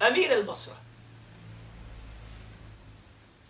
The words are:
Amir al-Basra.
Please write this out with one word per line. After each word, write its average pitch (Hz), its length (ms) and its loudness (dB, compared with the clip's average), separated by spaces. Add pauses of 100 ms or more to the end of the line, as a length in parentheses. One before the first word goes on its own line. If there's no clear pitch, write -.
Amir 254 300 6
al-Basra. - 460 0 (2750)